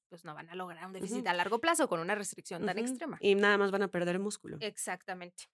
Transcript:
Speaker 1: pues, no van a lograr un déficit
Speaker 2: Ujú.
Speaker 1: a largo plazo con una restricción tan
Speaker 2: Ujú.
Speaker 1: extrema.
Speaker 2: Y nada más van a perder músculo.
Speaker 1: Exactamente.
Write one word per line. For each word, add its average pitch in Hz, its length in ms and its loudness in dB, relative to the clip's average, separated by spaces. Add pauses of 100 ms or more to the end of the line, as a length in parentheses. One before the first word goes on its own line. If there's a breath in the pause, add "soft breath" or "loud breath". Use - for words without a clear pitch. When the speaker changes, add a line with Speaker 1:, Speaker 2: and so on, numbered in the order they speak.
Speaker 1:
pues, 170 160 -20
no 156 100 -10
van 160 140 -16
a 175 60 -14
lograr 180 300 -10
un 190 80 -12
déficit 208 320 -4
Speaker 2:
Ujú. - 20 -2
Speaker 1:
a 180 60 4
largo 196 260 2
plazo 330 300 4
con 170 100 0
una 180 160 0
restricción 185 500 -8
tan 185 120 0
Speaker 2:
Ujú. - 20 -4
Speaker 1:
extrema. 254 400 -6
Speaker 2:
Y 196 160 6
nada 202 220 8
más 196 140 4
van 196 120 2
a 190 80 0
perder 175 280 0
músculo. 202 400 -6
Speaker 1:
Exactamente. 180 840 -8 (100)